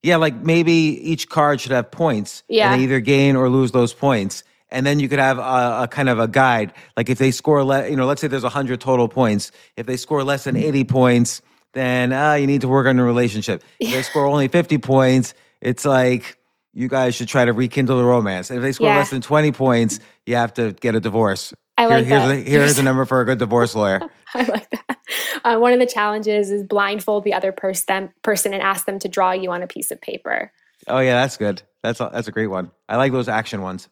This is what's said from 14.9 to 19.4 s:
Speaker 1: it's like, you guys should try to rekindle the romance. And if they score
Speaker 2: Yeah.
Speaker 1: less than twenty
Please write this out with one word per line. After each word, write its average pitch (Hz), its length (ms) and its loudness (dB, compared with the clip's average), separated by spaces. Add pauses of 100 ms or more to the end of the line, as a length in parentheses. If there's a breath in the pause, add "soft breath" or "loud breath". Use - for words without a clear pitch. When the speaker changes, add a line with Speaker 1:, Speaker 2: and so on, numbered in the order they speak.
Speaker 1:
it's 123 240 -4
like, 127 520 0 (360)
you 123 160 -6
guys 127 260 0
should 120 140 -8
try 127 160 2
to 120 80 2
rekindle 127 460 0
the 123 60 2
romance. 104 460 2
And 127 80 -6
if 120 40 -4
they 135 100 -2
score - 160 2
Speaker 2:
Yeah. 143 100 4
Speaker 1:
less 139 120 0
than 135 100 -4
twenty 151 320 2